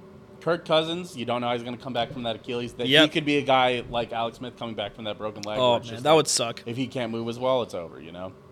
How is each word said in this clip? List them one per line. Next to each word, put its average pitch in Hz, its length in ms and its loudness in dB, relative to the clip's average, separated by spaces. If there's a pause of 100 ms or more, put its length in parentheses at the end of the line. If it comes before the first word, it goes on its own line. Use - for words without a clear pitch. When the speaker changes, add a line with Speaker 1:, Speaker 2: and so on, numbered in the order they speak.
(420)
Speaker 1:
Kirk 170 240 -2
Cousins, 165 520 0
you 117 80 -4
don't 120 160 0
know 120 60 -2
how 120 60 0
he's 120 100 -4
gonna 120 140 -8
come 123 160 -10
back 135 180 -2
from 127 120 -8
that 113 120 -2
Achilles. 120 380 -6
That 120 120 -4
he 131 80 2
Speaker 2:
Yep. 151 180 8
Speaker 1:
could 160 140 0
be 143 120 2
a 143 40 2
guy 127 480 4
like 117 240 -2
Alex 117 240 -2
Smith 120 200 -10
coming 117 180 -8
back 104 180 -6
from 110 120 -12
that 104 120 -6
broken 104 260 -8
leg, 107 140 -4
Speaker 2:
Oh, 127 140 6
Speaker 1:
where 117 80 6
it's 117 80 -14
Speaker 2:
man, 117 80 -10
Speaker 1:
just 120 80 -10
Speaker 2:
that 147 80 4
Speaker 1:
like, 160 60 8
Speaker 2:
would 147 100 4
suck. 117 400 -2
Speaker 1:
if 120 100 -4
he 131 80 -2
can't 117 260 -4
move 117 180 -4
as 117 100 -6
well, 127 240 2
it's 92 100 -10
over, 80 280 -8
you 82 100 -14
know? 92 220 -10 (180)